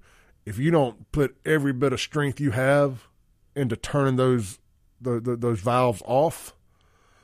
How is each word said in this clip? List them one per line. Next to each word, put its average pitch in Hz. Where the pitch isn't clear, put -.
if 101
you 147
don't 139
put 139
every 143
bit 131
of 120
strength 143
you 143
have 135
into 131
turning 135
those, 123
the, 120
the, 120
those 117
valves 120
off, -